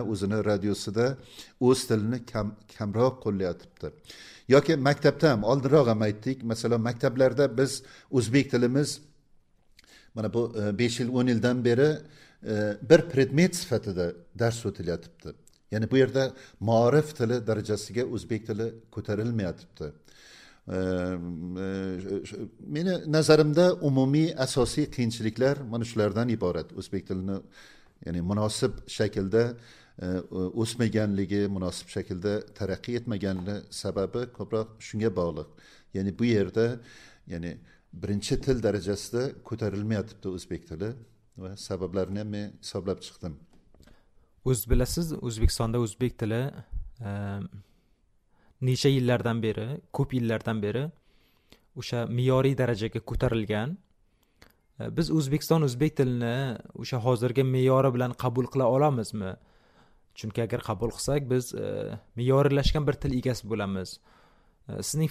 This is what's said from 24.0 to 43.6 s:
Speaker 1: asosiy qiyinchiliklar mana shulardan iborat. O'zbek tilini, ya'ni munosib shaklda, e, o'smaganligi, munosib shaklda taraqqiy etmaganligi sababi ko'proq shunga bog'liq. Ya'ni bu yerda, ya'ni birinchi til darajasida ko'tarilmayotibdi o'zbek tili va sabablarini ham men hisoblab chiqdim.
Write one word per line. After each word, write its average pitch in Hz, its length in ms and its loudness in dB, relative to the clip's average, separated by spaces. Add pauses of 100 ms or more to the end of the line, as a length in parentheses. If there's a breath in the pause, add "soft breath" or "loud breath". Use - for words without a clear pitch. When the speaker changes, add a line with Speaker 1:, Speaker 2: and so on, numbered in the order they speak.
Speaker 1:
asosiy 131 480 2
qiyinchiliklar 117 760 0
mana 117 200 -2
shulardan 110 380 2
iborat. 90 520 -2
O'zbek 92 280 -6
tilini, 95 300 -4 (680 loud breath)
ya'ni 87 140 -2 (100)
munosib 107 440 0 (220)
shaklda, 104 480 2 (600 loud breath)
e, - 20 -6 (560)
o'smaganligi, 101 800 0 (160)
munosib 90 380 -6
shaklda 98 380 -4 (260)
taraqqiy 101 420 -6
etmaganligi 101 560 -4 (240)
sababi 98 460 -4 (100)
ko'proq 110 320 -4 (200)
shunga 110 300 -2
bog'liq. 80 300 -4 (480 soft breath)
Ya'ni 98 220 0
bu 117 60 2
yerda, 107 420 2 (680 loud breath)
ya'ni 85 220 -8 (480 soft breath)
birinchi 101 420 -2
til 127 220 2
darajasida 101 560 -2 (260)
ko'tarilmayotibdi 104 880 -4
o'zbek 85 320 -10
tili 90 220 -6 (520)
va 92 140 -12
sabablarini 92 640 -4
ham 104 140 -8
men 104 100 -6 (140)
hisoblab 92 460 -6
chiqdim. - 280 -12 (1160 soft breath)